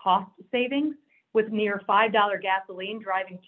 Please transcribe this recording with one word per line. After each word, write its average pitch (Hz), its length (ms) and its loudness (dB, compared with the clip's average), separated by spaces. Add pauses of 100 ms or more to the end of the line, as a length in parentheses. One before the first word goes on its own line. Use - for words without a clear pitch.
cost 190 300 0 (220)
savings. 277 420 -2 (380)
With 220 180 2
near 208 360 -2
five 214 260 4
dollar 208 260 2
gasoline, 190 640 -4
driving 190 460 -4